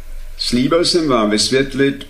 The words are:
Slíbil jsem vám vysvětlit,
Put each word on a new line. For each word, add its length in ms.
Slíbil 460
jsem 240
vám 220
vysvětlit, 800